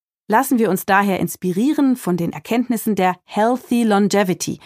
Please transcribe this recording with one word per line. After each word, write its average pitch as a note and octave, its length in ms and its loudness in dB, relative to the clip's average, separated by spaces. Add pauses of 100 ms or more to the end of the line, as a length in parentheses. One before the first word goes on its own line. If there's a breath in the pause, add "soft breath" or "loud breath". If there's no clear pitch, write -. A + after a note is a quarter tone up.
(300)
Lassen B3 280 2
wir A3 120 2
uns F#3 160 -2
daher G3+ 340 2
inspirieren B3 760 0
von F3+ 180 -2
den E3+ 160 -4
Erkenntnissen A3+ 640 -2
der F#3 300 0
Healthy A#3+ 580 0
Longevity, G3+ 840 0